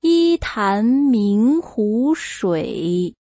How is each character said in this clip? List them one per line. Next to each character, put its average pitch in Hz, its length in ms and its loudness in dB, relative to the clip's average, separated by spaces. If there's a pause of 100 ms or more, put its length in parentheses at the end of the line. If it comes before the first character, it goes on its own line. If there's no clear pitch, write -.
一 339 300 4
潭 202 480 -2
明 247 760 2
湖 233 520 -2
水。 175 1000 -4 (120)